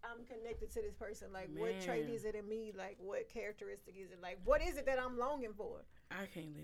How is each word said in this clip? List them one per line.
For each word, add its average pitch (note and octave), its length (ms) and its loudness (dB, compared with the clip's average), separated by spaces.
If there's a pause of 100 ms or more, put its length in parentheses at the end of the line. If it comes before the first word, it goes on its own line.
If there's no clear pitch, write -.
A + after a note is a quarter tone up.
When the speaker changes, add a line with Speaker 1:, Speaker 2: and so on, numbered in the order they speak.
Speaker 1:
I'm A#3 220 -6
connected A3+ 480 -4
to A#3 100 2
this G3+ 100 0
person? G3+ 400 -6
Like, F#3+ 220 -4
what - 260 2
trait A3+ 240 2
Speaker 2:
Man. A#3 80 0
Speaker 1:
is G#3+ 120 -2
it G#3+ 100 0
in G#3 120 -4
me? A3 300 -2
Like, F#3+ 220 -6
what G3+ 300 0
characteristic G3+ 680 -6
is F#3 120 -10
it? F3+ 100 -14
Like, F3+ 240 -4
what D4 160 10
is E4 160 2
it C4+ 80 0
that C4 140 6
I'm B3+ 180 0
longing B3+ 400 2
for - 260 -4 (280)
Speaker 2:
I F#3+ 160 -2
can't D#3+ 260 -8
let D3+ 100 -10